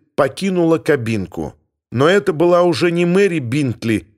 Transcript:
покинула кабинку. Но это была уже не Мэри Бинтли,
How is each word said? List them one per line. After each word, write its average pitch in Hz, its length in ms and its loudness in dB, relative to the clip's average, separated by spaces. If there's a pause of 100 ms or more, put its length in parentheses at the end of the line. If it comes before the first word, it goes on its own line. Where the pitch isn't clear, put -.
(160)
покинула 165 640 0
кабинку. 110 760 -4 (380)
Но 135 160 2
это 202 240 2
была 175 300 2
уже 175 280 2
не 175 160 0
Мэри 180 320 2
Бинтли, 117 800 -4